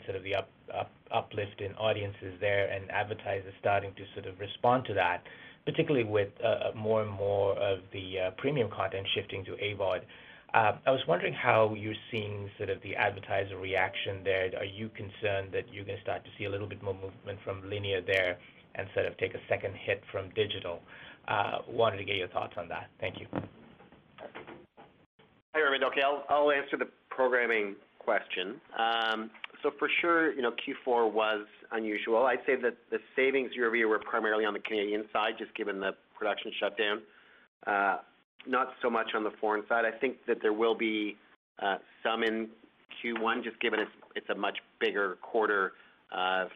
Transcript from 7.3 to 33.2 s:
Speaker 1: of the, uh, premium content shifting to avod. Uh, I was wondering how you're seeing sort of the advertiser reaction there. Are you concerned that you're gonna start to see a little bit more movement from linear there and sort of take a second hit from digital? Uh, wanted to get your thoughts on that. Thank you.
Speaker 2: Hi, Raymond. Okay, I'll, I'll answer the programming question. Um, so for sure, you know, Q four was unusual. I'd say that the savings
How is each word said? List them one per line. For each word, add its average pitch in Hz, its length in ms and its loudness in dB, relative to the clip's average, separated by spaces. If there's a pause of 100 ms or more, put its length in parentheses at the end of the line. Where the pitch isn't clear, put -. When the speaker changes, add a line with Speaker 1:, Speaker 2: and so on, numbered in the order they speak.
Speaker 1:
of 98 220 0 (120)
the, 95 260 -6
uh, 92 200 0
premium 135 320 0
content 98 440 -4
shifting 98 300 -4
to 98 140 -10
avod. 98 460 -2 (500)
Uh, 107 200 6 (120)
I 135 60 8
was 131 160 4
wondering 180 240 2
how 113 440 6
you're 107 180 -4 (180)
seeing 104 460 -6
sort 101 120 -4
of 95 120 -4
the 98 120 -8
advertiser 98 640 -2
reaction 95 640 -2
there. 95 360 0
Are 104 80 -4
you 101 240 -8
concerned 98 640 -4
that 92 180 -2
you're 101 140 -10
gonna 98 160 -8
start 95 240 -6
to - 120 -18
see 107 60 -8
a 101 60 -2
little 101 180 -4
bit 104 160 -12
more 98 100 -2
movement 95 520 -10
from 95 240 -8
linear 101 320 -2
there 92 360 2 (380)
and 98 180 -6
sort 95 120 2
of 90 120 -4
take 95 160 0
a - 140 -10
second 98 280 -2
hit 98 360 -2
from 95 240 -6
digital? 92 460 -2 (480)
Uh, 104 300 0 (100)
wanted 113 260 2
to 98 80 -6
get 101 140 -2
your 90 100 -2
thoughts 110 300 -4
on 85 100 -6
that. 82 220 -8 (100)
Thank - 220 -6
you. - 60 -14 (2250)
Speaker 2:
Hi, 156 80 2
Raymond. 135 240 4
Okay, 131 160 2
I'll, 143 260 2
I'll 147 240 6
answer 139 240 0
the 123 140 -2 (200)
programming 117 680 2 (240)
question. 101 600 -2 (180)
Um, 113 540 0 (320)
so 147 160 2
for 147 100 2 (120)
sure, 165 320 4
you 135 80 -4
know, 120 100 2
Q 127 320 -6
four 117 260 4
was 107 360 2 (260)
unusual. 113 540 2
I'd 123 200 4
say 135 120 4
that 120 180 0 (140)
the 110 100 -2 (160)
savings 135 400 4